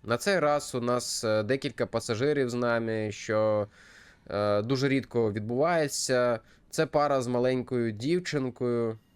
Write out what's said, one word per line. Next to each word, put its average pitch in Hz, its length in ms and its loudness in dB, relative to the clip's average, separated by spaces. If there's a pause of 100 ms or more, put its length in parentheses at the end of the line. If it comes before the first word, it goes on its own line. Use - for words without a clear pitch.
На 117 140 0
цей 196 220 2
раз 147 360 0
у 123 60 0
нас, 120 420 -2
е, 110 200 2
декілька 127 420 -2
пасажирів 123 640 0
з 117 40 -4
нами, 117 580 0
що, 107 560 0 (640)
е, 104 320 2
дуже 127 260 0
рідко 120 440 0
відбувається. 123 1080 0 (300)
Це 160 160 0
пара 143 360 2
з 120 60 -4
маленькою 123 640 0
дівчинкою. 123 1040 -2 (180)